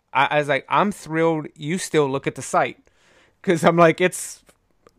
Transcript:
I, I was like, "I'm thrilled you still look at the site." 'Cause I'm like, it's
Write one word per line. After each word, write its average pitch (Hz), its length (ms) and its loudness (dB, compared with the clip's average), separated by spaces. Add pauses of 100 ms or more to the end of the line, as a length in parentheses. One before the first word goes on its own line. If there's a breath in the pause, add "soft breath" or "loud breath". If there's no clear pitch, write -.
(140)
I, 135 160 2
I 151 80 0
was 147 100 -2
like, 135 220 -2
"I'm 165 200 2
thrilled 160 640 -2
you 151 220 -6
still 151 320 0
look 135 180 -4
at 151 80 -6
the 131 80 -12
site." 143 360 -2 (640 soft breath)
'Cause 165 200 0
I'm 170 140 4
like, 170 240 6
it's - 420 -2 (560)